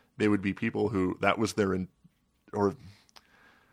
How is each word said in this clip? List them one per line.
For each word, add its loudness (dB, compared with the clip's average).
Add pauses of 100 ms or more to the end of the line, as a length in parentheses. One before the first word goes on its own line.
(160)
they 0
would 2
be 0
people -2
who, 0
that 2
was 0
their, 2
in-, -2 (680)
or 2 (1000)